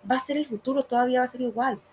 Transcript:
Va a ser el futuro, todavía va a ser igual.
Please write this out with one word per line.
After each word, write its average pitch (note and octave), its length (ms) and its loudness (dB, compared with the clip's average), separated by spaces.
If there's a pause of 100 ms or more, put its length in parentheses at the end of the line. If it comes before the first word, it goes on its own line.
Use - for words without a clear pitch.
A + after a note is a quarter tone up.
(100)
Va C4 60 4
a C4 40 0
ser C#4+ 160 -2
el D4+ 80 0
futuro, C4 380 -2
todavía B3 380 2
va B3+ 60 2
a B3 40 -8
ser B3 100 -12
igual. B3 400 -2 (120)